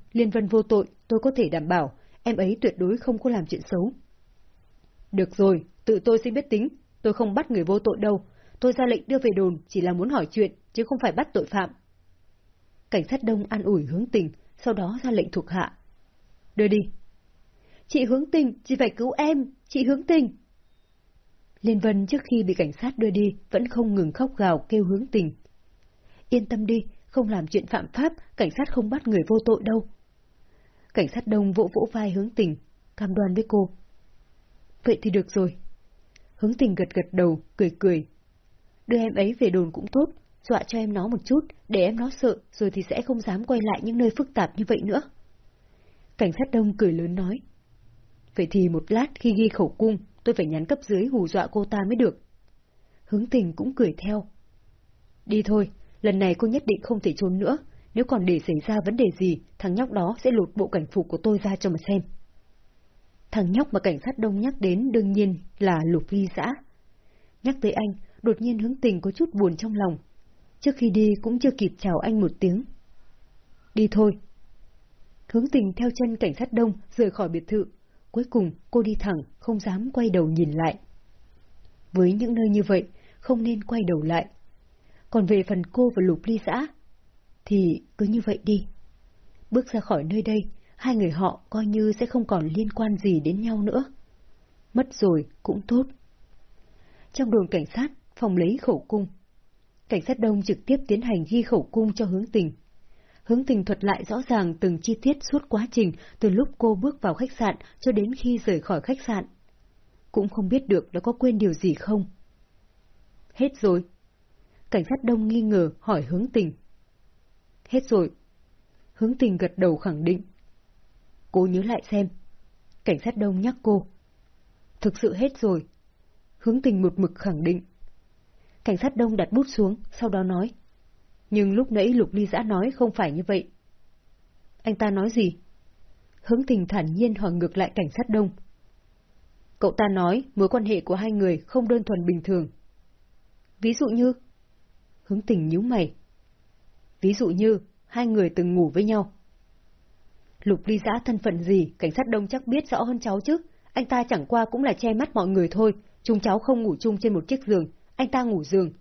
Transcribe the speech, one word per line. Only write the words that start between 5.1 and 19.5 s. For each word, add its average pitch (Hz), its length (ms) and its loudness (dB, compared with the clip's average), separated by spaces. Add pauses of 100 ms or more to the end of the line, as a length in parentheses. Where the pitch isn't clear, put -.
Được 190 240 0
rồi, 190 280 4 (200)
tự 214 200 4
tôi 226 200 6
sẽ 247 60 -2
biết 277 200 -4
tính, 220 180 2 (340)
tôi 220 100 2
không 208 220 -2
bắt 285 160 -2
người 196 140 0
vô 196 140 2
tội 208 200 0
đâu. 208 260 0 (360)
Tôi 254 120 4
ra 254 160 0
lệnh 233 180 0
đưa 262 120 0
về 254 180 2
đồn 180 220 2 (100)
chỉ 190 120 -4
là 180 120 0
muốn 180 160 -2
hỏi 226 220 0
chuyện, 208 220 0 (200)
chứ 226 120 -2
không 254 180 -4
phải 226 100 0
bắt 240 200 -2
tội 190 140 -2
phạm. 196 240 -4 (1200)
Cảnh 190 200 0
sát 269 120 -2
Đông 214 260 -2
an 214 140 -4
ủi 180 220 2
Hướng 170 220 -4
Tình, 175 240 0 (280)
sau 233 160 -2
đó 202 280 -4
ra 254 80 -4
lệnh 208 200 0
thuộc - 200 -6
hạ. 175 260 -4 (800)
Đưa 208 120 4
đi. 214 100 2 (1120)
Chị 262 160 2
Hướng 262 260 0
Tình, 277 240 2 (100)
chị 262 120 -2
phải 233 140 2
cứu 240 260 -4
em, 302 360 0 (160)